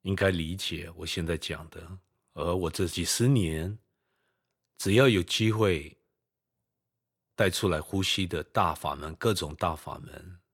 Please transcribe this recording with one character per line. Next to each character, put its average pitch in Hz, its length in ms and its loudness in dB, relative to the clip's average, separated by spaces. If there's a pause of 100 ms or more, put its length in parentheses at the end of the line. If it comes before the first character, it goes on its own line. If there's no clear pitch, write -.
应 98 160 -2
该 98 140 4
理 87 260 -2
解 - 400 -8
我 87 100 -10
现 87 180 -4
在 82 120 0
讲 80 320 -8
的。 85 300 -16 (340)
而 85 240 -2
我 82 140 0
这 95 160 -2
几 85 180 -4
十 117 240 2
年， 95 500 2 (1000)
只 98 160 2
要 131 120 8
有 101 160 6
机 110 300 2
会 90 460 0 (1400)
带 98 160 4
出 92 180 0
来 82 100 2
呼 95 240 -2
吸 92 240 -2
的 82 160 -4
大 85 320 2
法 71 220 -6
门， 78 200 -10
各 110 180 0
种 76 200 -6
大 82 220 -2
法 - 220 -12
门 - 420 -16 (140)